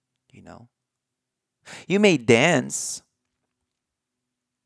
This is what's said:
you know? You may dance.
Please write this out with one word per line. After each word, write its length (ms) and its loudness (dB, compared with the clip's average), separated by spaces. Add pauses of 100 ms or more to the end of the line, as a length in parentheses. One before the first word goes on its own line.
(320)
you 100 -20
know? 280 -20 (1160)
You 120 -2
may 180 4
dance. 880 0 (1600)